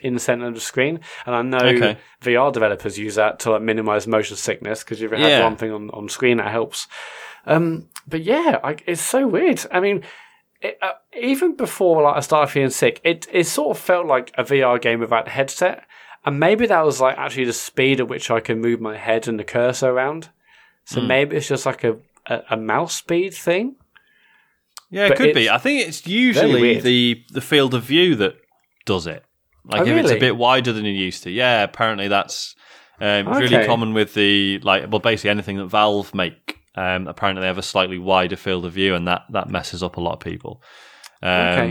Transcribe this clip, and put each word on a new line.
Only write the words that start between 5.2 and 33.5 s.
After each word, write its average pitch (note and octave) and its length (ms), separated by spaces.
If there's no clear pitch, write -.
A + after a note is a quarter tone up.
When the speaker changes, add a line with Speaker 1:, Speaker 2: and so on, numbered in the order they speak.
Speaker 2:
Yeah. C#3 180
Speaker 1:
one A2 120
thing A2+ 160
on, G#2+ 180
on G#2 200
screen, A#2+ 280
that G#2 120
helps. - 380
Um, E3 420
but D#3+ 160
yeah, D4 420
I, D3+ 120
it's F3 160
so C4+ 240
weird. A#3 440
I F3+ 100
mean, G3+ 220
it, G#3 220
uh, F#3+ 100
even C4+ 380
before, F3 460
like, C#3+ 140
I D3 40
started D3 320
feeling C#3 180
sick, - 320
it, E3 300
it F3 120
sort C#4 320
of - 60
felt F3+ 240
like B2+ 300
a B2 80
V C#3 180
R B2 160
game A#2 220
without A2+ 240
the - 60
headset. - 540
And C#3+ 140
maybe G#3+ 280
that F3 180
was, C3 160
like, C3 160
actually C3 260
the A#2+ 80
speed C3 480
at A#2+ 80
which - 220
I A2+ 100
can A2+ 180
move A#2 220
my G#2+ 160
head A2+ 320
and A2+ 100
the G#2 60
cursor B2 460
around. C#3+ 400
So B2 160
Speaker 2:
Mm. B2 40
Speaker 1:
maybe C#3 300
it's D3+ 120
just, C3+ 180
like, B2+ 180
a, A2+ 140
a, - 160
a A2+ 40
mouse A2+ 380
speed F3 400
thing. G3+ 420
Speaker 2:
Yeah, F#3+ 140
it G3+ 60
Speaker 1:
But F3+ 80
Speaker 2:
could D3+ 160
be. B2+ 80
Speaker 1:
it's A2 80
Speaker 2:
I A#2 80
think C4 280
it's D#3 140
Speaker 1:
very F3 160
Speaker 2:
usually G#3+ 460
Speaker 1:
weird. A#2+ 200
Speaker 2:
the, B2 480
the C3 120
field C3+ 320
of A#2+ 80
view D#3 320
that G2+ 220
does F#2 200
it. D#2 160
Like, B2+ 160
Speaker 1:
Oh, - 20
Speaker 2:
if A3 40
it's C#4+ 80
a B2+ 80
Speaker 1:
really? G#2+ 60
Speaker 2:
bit B2 180
wider B2 340
than G#2+ 140
you're G2+ 80
used F#2+ 300
to. F2+ 60
Yeah, A#2+ 320
apparently G2+ 460
that's, - 460
um, G#2 260
it's C4 120
really B2 160